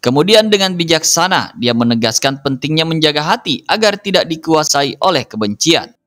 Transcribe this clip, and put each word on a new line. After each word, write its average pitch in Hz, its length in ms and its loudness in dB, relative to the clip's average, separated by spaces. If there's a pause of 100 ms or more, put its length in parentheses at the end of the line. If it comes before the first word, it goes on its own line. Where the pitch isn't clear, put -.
Kemudian 214 480 4
dengan 196 240 0
bijaksana, 165 800 0
dia 120 160 -2
menegaskan 117 720 0
pentingnya 147 400 -2
menjaga 156 400 0
hati 185 480 -4
agar 214 320 0
tidak 185 240 0
dikuasai 156 720 0
oleh 165 240 0
kebencian. 110 720 -2 (120)